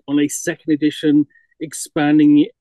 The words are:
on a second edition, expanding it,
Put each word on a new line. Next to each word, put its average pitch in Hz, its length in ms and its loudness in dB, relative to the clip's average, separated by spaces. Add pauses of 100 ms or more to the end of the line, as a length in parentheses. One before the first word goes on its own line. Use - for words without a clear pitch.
on 143 100 -2
a 147 100 0
second - 440 -8
edition, 147 540 0 (340)
expanding 147 800 0
it, - 200 -2